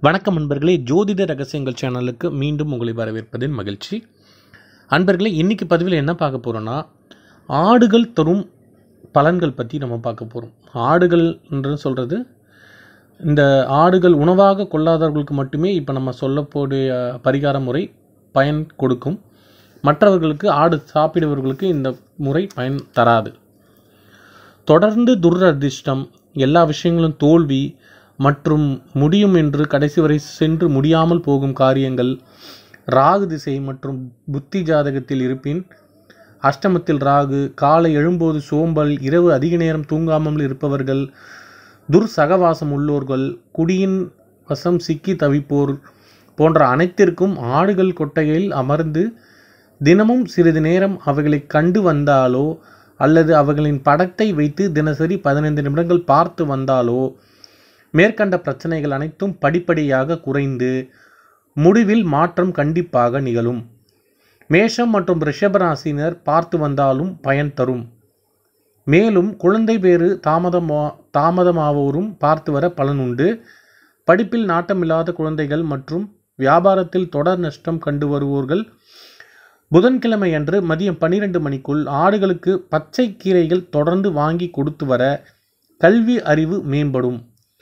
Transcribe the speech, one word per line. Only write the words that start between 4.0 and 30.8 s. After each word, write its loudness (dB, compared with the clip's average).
அன்பர்களே, 2
இன்னைக்கு -2
பதிவில் 0
என்ன -2
பார்க்க -6
போறோம்னா, -8
ஆடுகள் 2
தரும் 0
பலன்கள் 2
பத்தி -8
நம்ம -6
பார்க்க -10
போறோம். -14
ஆடுகள் 2
என்று -6
சொல்றது, -6
இந்த 4
ஆடுகள் 4
உணவாக 4
கொள்ளாதவர்களுக்கு 0
மட்டுமே -2
இப்ப -4
நம்ம -4
சொல்லக்கூடிய -4
பரிகார 0
முறை -4
பயன் 0
கொடுக்கும். -2
மற்றவர்களுக்கு, 2
ஆடு 2
சாப்பிடுபவர்களுக்கு -2
இந்த -2
முறை -2
பயன் -4
தராது. 2
தொடர்ந்து 4
துரதிர்ஷ்டம், 0
எல்லா 4
விஷயங்களும் 0
தோல்வி 2
மற்றும் 0
முடியும் 4
என்று 2
கடைசி 0
வரை 2
சென்று -2
முடியாமல் 2